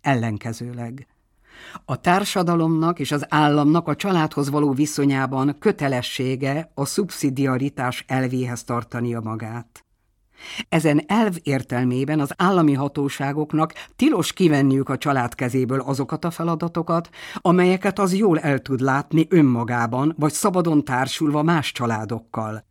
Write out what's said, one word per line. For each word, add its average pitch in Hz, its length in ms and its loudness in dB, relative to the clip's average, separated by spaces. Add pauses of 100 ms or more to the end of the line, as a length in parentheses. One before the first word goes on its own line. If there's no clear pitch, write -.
Ellenkezőleg. 120 1040 -4 (760)
A - 160 -6
társadalomnak 170 960 2
és 143 140 -4
az 147 160 -2
államnak 151 600 4
a 147 80 0
családhoz 156 540 0
való 147 220 2
viszonyában 139 880 0
kötelessége 135 1160 -2
a 139 100 -4
szubszidiaritás 135 1200 -2
elvéhez 127 580 -4
tartania 120 560 -6
magát. 110 640 -10 (840)
Ezen 151 380 2
elv 208 360 0
értelmében 131 760 -2
az 139 160 -4
állami 175 380 4
hatóságoknak 143 1000 -2 (240)
tilos 247 360 2
kivenniük 139 560 4
a 131 100 -2
család 131 360 -2
kezéből 127 460 -2
azokat 139 440 -4
a 170 60 -2
feladatokat, 170 800 -2 (260)
amelyeket 185 640 4
az 190 160 2
jól 190 240 4
el 143 200 0
tud 131 220 -4
látni 139 480 2
önmagában, 123 880 2
vagy 147 140 2
szabadon 170 520 2
társulva 143 580 -2
más 165 300 0
családokkal. 110 1000 -6